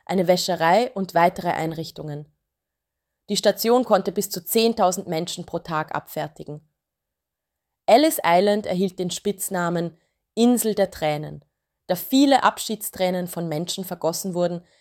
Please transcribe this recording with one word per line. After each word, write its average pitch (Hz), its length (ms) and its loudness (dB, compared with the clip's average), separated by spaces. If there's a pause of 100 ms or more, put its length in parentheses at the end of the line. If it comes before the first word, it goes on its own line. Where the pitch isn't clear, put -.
eine 180 220 0
Wäscherei 180 640 2
und 190 200 -6
weitere 175 380 2
Einrichtungen. 156 720 -6 (1040)
Die 202 80 -2
Station 226 480 2
konnte 196 260 2
bis 190 200 -4
zu 180 120 -8
zehntausend 220 680 2
Menschen 170 360 -6
pro - 140 -6
Tag 156 360 -6
abfertigen. 151 720 -10 (1160)
Ellis 294 400 6
Island 202 400 4
erhielt 185 340 -2
den 180 120 -4
Spitznamen 175 880 -4 (360)
Insel 226 400 2
der 190 160 0
Tränen, 151 540 -6 (420)
da 180 80 -2
viele 269 500 4
Abschiedstränen 185 840 -2
von 170 200 -6
Menschen 170 380 -6
vergossen 175 480 -4
wurden, 175 320 -2 (160)